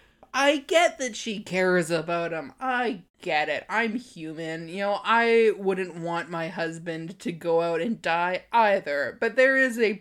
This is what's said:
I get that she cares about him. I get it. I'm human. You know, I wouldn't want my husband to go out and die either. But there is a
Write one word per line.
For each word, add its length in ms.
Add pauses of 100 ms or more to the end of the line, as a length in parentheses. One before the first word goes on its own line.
(340)
I 260
get 400
that 180
she 240
cares 500
about 400
him. 260
I 440 (200)
get 280
it. 200
I'm 280
human. 720
You 100
know, 240
I 540
wouldn't 400
want 320
my 180
husband 720
to 140
go 260
out 220
and 200
die 520
either. 640
But 160
there 220
is 200
a 240